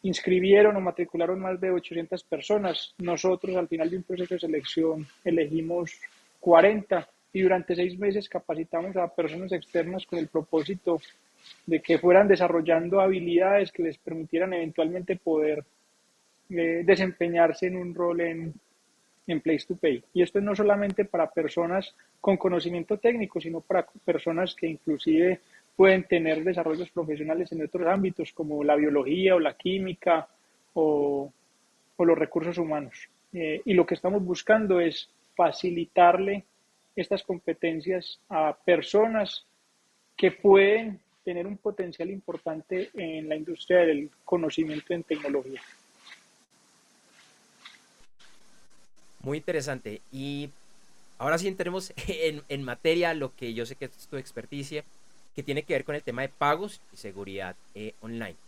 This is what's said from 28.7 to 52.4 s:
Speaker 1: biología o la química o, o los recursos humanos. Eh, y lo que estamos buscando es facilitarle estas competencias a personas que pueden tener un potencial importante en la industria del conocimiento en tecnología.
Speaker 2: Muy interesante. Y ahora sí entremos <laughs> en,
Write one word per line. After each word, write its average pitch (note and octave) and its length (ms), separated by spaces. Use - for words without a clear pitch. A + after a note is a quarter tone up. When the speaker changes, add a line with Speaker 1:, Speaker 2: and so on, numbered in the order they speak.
Speaker 1:
biología D3+ 580
o F3+ 40
la D3+ 200
química F3+ 680
o, C#3+ 580
o F3 80
los E3 100
recursos E3 400
humanos. D3+ 380
Eh, D#3+ 280
y G#3 120
lo F3 100
que - 80
estamos F#3 320
buscando F#3+ 560
es E3 300
facilitarle F3+ 1120
estas G3 260
competencias E3+ 960
a D#3 260
personas G#3 880
que F#3 140
pueden G3+ 680
tener F3 240
un G3+ 120
potencial F#3 500
importante F3 840
en D#3+ 340
la D#3 80
industria F3 440
del D3+ 280
conocimiento D#3+ 720
en E3+ 80
tecnología. C#3+ 580
Speaker 2:
Muy C3+ 160
interesante. C3+ 640
Y C#3+ 380
ahora D3 180
sí F#3+ 120
entremos F#3 520
<laughs> - 80
en, D#3 400